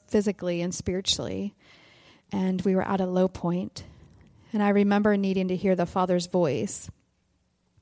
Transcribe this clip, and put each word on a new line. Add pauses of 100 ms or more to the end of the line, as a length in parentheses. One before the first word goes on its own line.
physically
and
spiritually, (800)
and
we
were
at
a
low
point. (680)
And
I
remember
needing
to
hear
the
Father's
voice, (920)